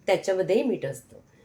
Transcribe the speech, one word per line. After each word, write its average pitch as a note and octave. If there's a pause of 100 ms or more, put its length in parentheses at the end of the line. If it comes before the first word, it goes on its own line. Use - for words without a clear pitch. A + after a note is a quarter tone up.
त्याच्यामध्येही F#3
मीठ G3
असतं, - (280)